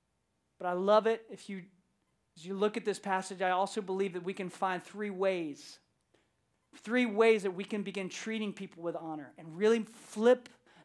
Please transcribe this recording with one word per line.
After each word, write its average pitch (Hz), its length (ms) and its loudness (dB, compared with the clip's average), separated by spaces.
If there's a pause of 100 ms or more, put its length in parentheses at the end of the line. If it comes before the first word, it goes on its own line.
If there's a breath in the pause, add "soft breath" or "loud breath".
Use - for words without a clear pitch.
(580)
But 180 80 -4
I 180 60 0
love 202 340 6
it. 226 240 0
If - 180 -18
you, 190 160 -10 (720)
as 160 100 -18
you 190 80 -6
look 208 220 2
at 208 80 -4
this 202 140 0
passage, 190 440 -2
I 185 80 4
also 196 320 0
believe 190 320 -2
that 175 100 -8
we 190 80 -4
can 185 160 -6
find 185 340 -2
three 208 280 -8
ways, 180 680 -2 (960)
three 247 300 0
ways 220 360 4
that 196 80 0
we 185 140 -6
can 208 180 -4
begin 190 260 -6
treating 214 440 -6
people 170 300 -14
with 170 140 -4
honor 156 400 -10
and 160 200 -16
really 214 280 4
flip 247 640 2 (360 soft breath)